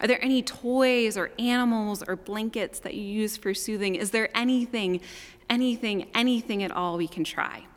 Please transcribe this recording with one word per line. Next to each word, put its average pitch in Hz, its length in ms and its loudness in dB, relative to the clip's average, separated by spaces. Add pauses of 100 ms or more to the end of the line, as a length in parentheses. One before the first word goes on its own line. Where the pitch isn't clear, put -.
Are 220 80 2
there - 160 2
any 262 180 4
toys 247 760 2
or 180 220 0
animals 233 640 2
or 185 140 -2
blankets 214 640 -4
that - 140 -8
you 214 80 -6
use 208 340 -2
for 196 180 -2
soothing? 196 400 -2
Is 196 160 -2
there 220 260 2
anything, 233 640 2 (480)
anything, 233 640 0
anything 226 520 2
at 185 80 -4
all 175 240 -2
we 170 100 0
can 160 160 -4
try?" - 440 -4 (100)